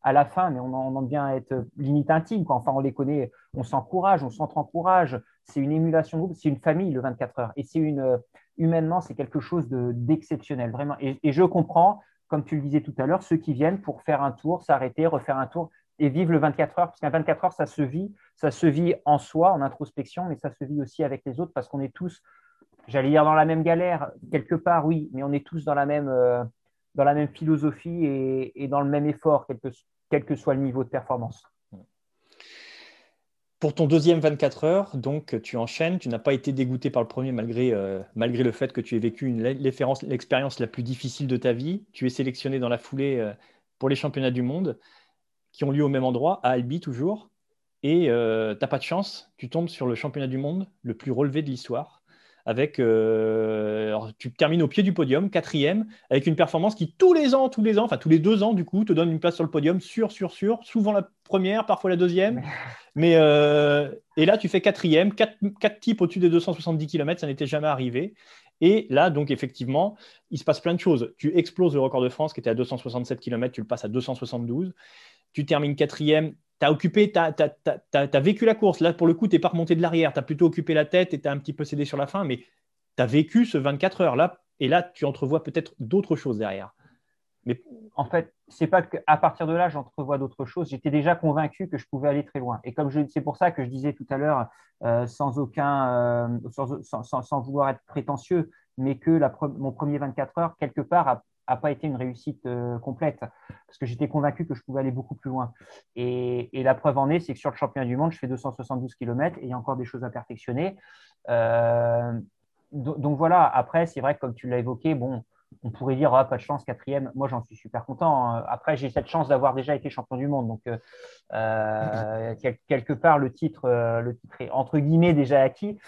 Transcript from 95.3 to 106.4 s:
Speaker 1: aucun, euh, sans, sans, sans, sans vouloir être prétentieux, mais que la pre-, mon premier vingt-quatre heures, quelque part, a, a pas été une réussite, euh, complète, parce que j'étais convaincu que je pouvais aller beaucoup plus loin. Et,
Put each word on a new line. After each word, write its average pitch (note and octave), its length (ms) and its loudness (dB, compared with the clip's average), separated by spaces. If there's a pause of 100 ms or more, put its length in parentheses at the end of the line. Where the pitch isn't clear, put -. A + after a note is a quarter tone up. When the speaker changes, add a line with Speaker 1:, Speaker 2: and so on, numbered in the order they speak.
Speaker 1:
aucun, C#3 520 -2
euh, A#2+ 500 -2 (100)
sans, C3+ 320 -8
sans, A2 220 -10
sans, B2 180 -6
sans C3+ 200 -6
vouloir C#3 280 -2
être C3 160 -6
prétentieux, D3+ 640 -4 (280)
mais C3+ 200 -2
que - 140 0
la D#3 180 4
pre-, C#3 280 -6
mon C3+ 140 -6
premier D3 280 -4
vingt-quatre C3+ 400 -6
heures, E3+ 180 -4
quelque D3+ 240 -6
part, F3 260 2
a, A#2 160 0 (220)
a B2+ 100 0
pas D3 140 -4
été C#3+ 160 -6
une C#3 100 -4
réussite, B2+ 520 -8
euh, A#2+ 320 -4
complète, C#3+ 400 -4
parce - 600 -18
que C3+ 60 -6
j'étais A#2+ 220 -4
convaincu D3 400 -2
que C#3 80 -6
je - 80 -20
pouvais C3+ 160 -6
aller C3+ 100 -2
beaucoup B2+ 240 -8
plus C3 160 -12
loin. B2+ 240 -6 (420)
Et, B2 640 -4